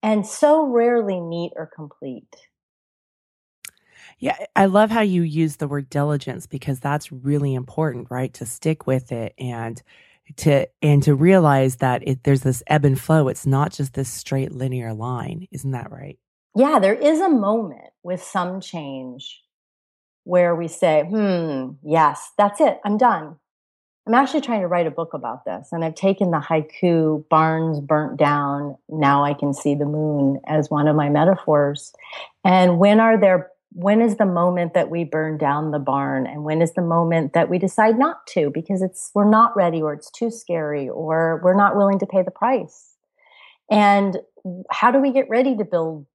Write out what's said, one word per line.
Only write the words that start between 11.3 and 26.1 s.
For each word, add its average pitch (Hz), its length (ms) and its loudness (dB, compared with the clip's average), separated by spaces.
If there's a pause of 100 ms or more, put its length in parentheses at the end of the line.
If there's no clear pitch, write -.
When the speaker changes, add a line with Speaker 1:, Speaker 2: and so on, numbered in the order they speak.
Speaker 2:
that 123 320 -2
it, 131 160 -4
there's 139 160 4
this 131 260 -2
ebb 151 180 2
and 135 160 2
flow. 156 280 2
It's - 180 -6
not 139 260 0
just 139 220 -6
this 135 140 -6
straight - 440 -6
linear 127 400 -6
line. 120 600 -8
Isn't 135 180 -10
that - 220 -10
right? - 260 -18 (380)
Speaker 1:
Yeah, 277 240 4
there 190 140 2
is 311 260 2
a 381 80 0
moment 214 640 -2 (120)
with 180 200 -8
some 185 380 -6
change 135 800 -14 (840)
where 175 320 2
we 165 100 -6
say, 156 420 2
"Hmm, 165 640 -2 (120)
yes, 151 520 0
that's 202 240 0
it. 233 240 2
I'm 208 140 -2
done." 165 380 0 (720)
I'm 220 60 0
actually 269 260 2
trying 233 200 -4
to 180 80 -2
write 175 180 0
a 156 60 -4
book 160 220 -8
about 127 300 -10
this. 95 280 -10
And 165 120 -4
I've 160 120 -4
taken 190 340 0